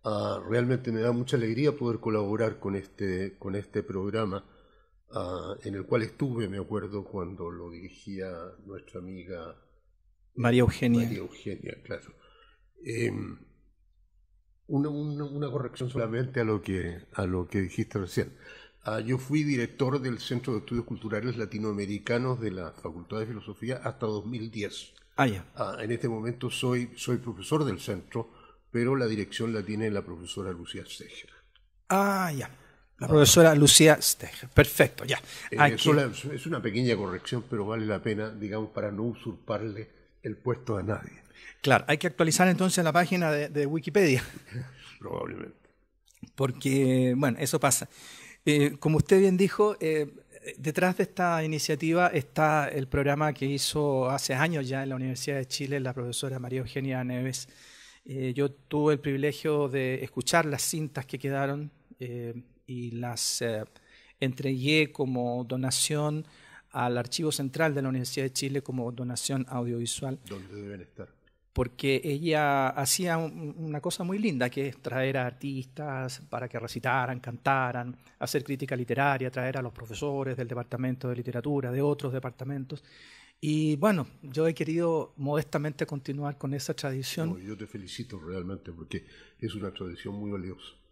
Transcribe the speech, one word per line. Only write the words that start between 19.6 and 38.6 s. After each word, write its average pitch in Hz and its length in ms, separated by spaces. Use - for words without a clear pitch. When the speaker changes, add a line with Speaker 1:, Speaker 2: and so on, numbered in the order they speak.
Speaker 1:
del 123 200
Centro 123 320
de 107 80
Estudios 117 240
Culturales 110 520
Latinoamericanos 107 1040
de 107 120
la 85 180
Facultad 87 480
de 110 80
Filosofía 113 560
hasta 120 240
dos 107 200
mil 117 220
diez. 104 440
Speaker 2:
Ah, 139 100
ya. 98 180
Speaker 1:
Ah, 101 240
en 110 100
este 117 180
momento 117 420
soy, 123 440
soy 123 220
profesor 123 480
del 101 160
centro, - 500
pero 120 240
la 127 120
dirección 110 460
la 104 120
tiene 107 260
la 101 140
profesora 90 480
Lucía 87 340
Steger. - 440
Speaker 2:
Ah, 190 440
ya. 131 160
La - 80
Speaker 1:
Ah. - 20
Speaker 2:
profesora 156 480
Lucía 151 440
Steger. - 500
Perfecto, - 540
ya. 123 160
Speaker 1:
Eh, - 80
Speaker 2:
Aquí. 135 240
Speaker 1:
sola-, 143 300
es 131 140
una 147 160
pequeña 117 340
corrección, 98 540
pero 101 160
vale 110 200
la 101 140
pena, 107 300
digamos, 107 400